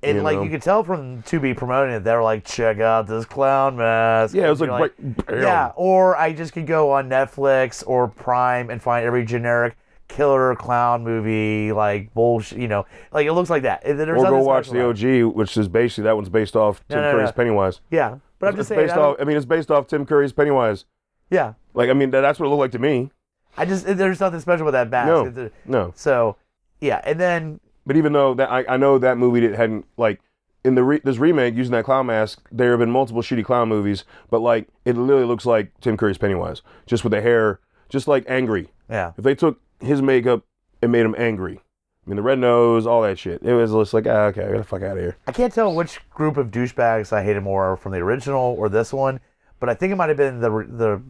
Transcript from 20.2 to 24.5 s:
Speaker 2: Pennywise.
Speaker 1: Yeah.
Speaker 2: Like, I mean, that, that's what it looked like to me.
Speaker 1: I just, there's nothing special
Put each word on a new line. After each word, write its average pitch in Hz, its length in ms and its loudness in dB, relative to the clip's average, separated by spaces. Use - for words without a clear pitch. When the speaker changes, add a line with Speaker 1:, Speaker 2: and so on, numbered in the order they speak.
Speaker 2:
Pennywise. 131 500 2
Speaker 1:
Yeah. 139 220 0
Speaker 2:
Like, 123 160 0
I 131 40 4
mean, 139 180 2
that, 131 100 2
that's 143 200 0
what 147 60 -2
it - 20 0
looked 147 100 2
like 135 140 0
to 120 60 -8
me. 135 300 0
Speaker 1:
I 156 60 -2
just, 185 220 -4
there's 190 340 -2
nothing 175 220 -2
special 175 240 0